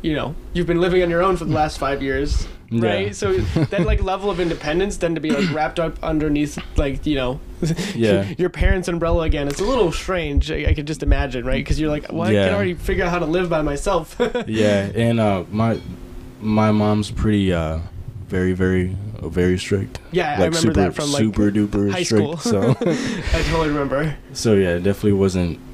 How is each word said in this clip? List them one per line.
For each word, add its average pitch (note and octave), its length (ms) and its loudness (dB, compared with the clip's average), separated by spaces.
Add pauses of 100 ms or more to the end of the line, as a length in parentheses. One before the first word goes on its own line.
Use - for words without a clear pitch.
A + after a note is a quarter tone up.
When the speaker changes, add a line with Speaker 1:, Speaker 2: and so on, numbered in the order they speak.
Speaker 1:
you D#3+ 120 -2
know, C3 220 -4 (180)
you've F3 140 0
been E3+ 140 2
living F3+ 220 4
on E3+ 60 0
your E3+ 140 2
own F#3 140 2
for E3 80 -6
the D3+ 80 0
last D#3 240 0
five C#3 260 -2
years, C3+ 440 0 (220)
Speaker 2:
Yeah. A2+ 200 0
Speaker 1:
right? G3 260 -2
So G3 180 0
Speaker 2:
<laughs> E3 360 0
Speaker 1:
that, G3 160 0
like, - 180 2
level F#3+ 260 -2
of F3 120 -2
independence F3 560 -2
then E3 180 -2
to D3+ 60 -4
be, D#3 80 -2
like, F3 240 2
wrapped D#3 260 -2
up D#3+ 240 -2
underneath, D3+ 540 0 (180)
like, C#3 300 0
you D3+ 100 0
know, C3 240 -2 (220)
<laughs> E3+ 340 -2
Speaker 2:
Yeah. G2+ 300 2 (120)
Speaker 1:
your F3 120 0
parents' F3+ 400 2
umbrella E3+ 340 0
again. D3 240 0
It's C#3+ 140 -4
a G3 40 0
little A3 280 2
strange, D3+ 580 -2
I, D3 180 -4
I C#3+ 40 4
could D3 140 -2
just D3+ 160 -6
imagine, C3+ 420 0
right? C3+ 200 -2
'Cause C#3+ 140 0
you're D3+ 120 0
like, D3 200 -4
"Well, D#3 160 -4
I - 40 2
Speaker 2:
Yeah. G3+ 160 4
Speaker 1:
can - 80 2
already - 180 0
figure F#3 320 -2
out F3 60 0
how F3 80 0
to E3 60 0
live F3 240 0
by D#3 120 0
myself." D3+ 580 -2 (140)
<laughs> A#3+ 140 -4
Speaker 2:
Yeah, G#2 480 2
and, A#2 260 2
uh, G2 300 2
my, A2 260 2 (640)
my G#2+ 300 4
mom's G#2 400 2
pretty, G2+ 420 2
uh, D#2+ 240 0 (520)
very, F#2 240 0
very, F#2 420 2 (260)
uh, D2+ 60 -8
very F2+ 320 2
strict. G2+ 400 -4 (120)
Speaker 1:
Yeah, E3 180 0
I - 20 -2
Speaker 2:
Like, - 80 -2
Speaker 1:
remember E3+ 180 2
Speaker 2:
super, E3 240 2
Speaker 1:
that - 140 2
from, C#3+ 160 -2
like, C#3+ 100 0
Speaker 2:
super G#2 300 2
duper G2+ 400 0
Speaker 1:
high F3+ 100 -2
Speaker 2:
strict, G#2+ 220 4
Speaker 1:
school. D#3+ 140 -4
Speaker 2:
so. C3 400 2
Speaker 1:
<laughs> - 40 -8
I E3+ 640 0
totally D#3 240 2
remember. C#3+ 480 0 (180)
Speaker 2:
So, A2+ 220 4
yeah, F2+ 220 4
definitely G2+ 360 2
wasn't F#2 460 2 (140)